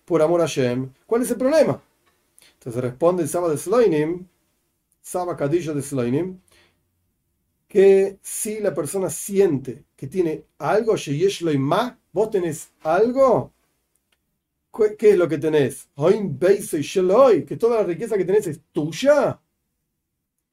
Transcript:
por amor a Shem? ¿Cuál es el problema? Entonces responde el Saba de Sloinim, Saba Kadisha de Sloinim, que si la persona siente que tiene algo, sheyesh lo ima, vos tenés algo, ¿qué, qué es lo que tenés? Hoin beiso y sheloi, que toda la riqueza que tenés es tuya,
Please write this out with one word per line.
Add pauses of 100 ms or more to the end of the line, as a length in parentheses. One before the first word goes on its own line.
por
amor
a
Shem? (160)
¿Cuál
es
el
problema? (760)
Entonces
responde
el
Saba
de
Sloinim, (760)
Saba
Kadisha
de
Sloinim, (1300)
que
si
la
persona
siente (100)
que
tiene (120)
algo,
sheyesh
lo
ima, (120)
vos
tenés (100)
algo, (1200)
¿qué,
qué
es
lo
que
tenés?
Hoin
beiso
y
sheloi,
que
toda
la
riqueza
que
tenés
es (120)
tuya, (1120)